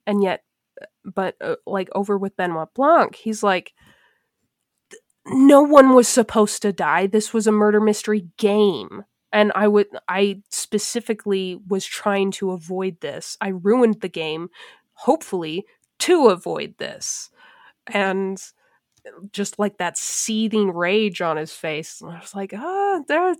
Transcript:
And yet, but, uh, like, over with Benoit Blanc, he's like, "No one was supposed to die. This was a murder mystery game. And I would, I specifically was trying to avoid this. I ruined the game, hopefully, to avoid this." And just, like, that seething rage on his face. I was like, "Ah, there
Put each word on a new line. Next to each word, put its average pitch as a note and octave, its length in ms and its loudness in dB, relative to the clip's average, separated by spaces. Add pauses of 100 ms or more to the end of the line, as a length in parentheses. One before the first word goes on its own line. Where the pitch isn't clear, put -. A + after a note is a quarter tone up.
And G3+ 160 0
yet, F#3+ 220 -2 (600)
but, G3 360 -6
uh, D3 140 -6 (100)
like, F#3+ 300 -6
over G3+ 220 -2
with F#3+ 180 -8
Benoit E3+ 380 -6
Blanc, C#4+ 420 2
he's G#3+ 260 -8
like, F#3 320 0 (1500)
"No C4+ 360 8
one C#4+ 320 8
was B3 160 8
supposed - 540 2
to G3+ 100 0
die. F3 340 0
This G#3+ 260 -2
was A3 140 0
a A3+ 60 4
murder G#3+ 280 4
mystery G#3+ 460 -2 (100)
game. G3+ 680 0 (280)
And G#3 240 4
I G#3 140 2
would, G#3 180 2 (220)
I G3 400 -2
specifically G3+ 1160 -6
was F#3+ 180 -4
trying G3 480 -2
to F#3+ 180 -6
avoid F#3 500 -8
this. - 400 -12
I G3+ 80 -6
ruined G#3 520 2
the F#3 80 -8
game, D#3+ 400 -8 (440)
hopefully, F#3 720 -4 (340)
to E4 300 4
avoid E3+ 500 -6
this." - 500 -10 (580)
And F#3+ 540 -4 (920)
just, - 260 -8
like, G3+ 200 -2
that F3 200 -6
seething G#3+ 760 -2
rage F#3 480 0
on D#3+ 160 -2
his D#3 160 -8
face. D#3+ 500 -10
I E3+ 160 -16
was - 160 -18
like, G3 200 -10
"Ah, F#4+ 520 -4
there F4 320 0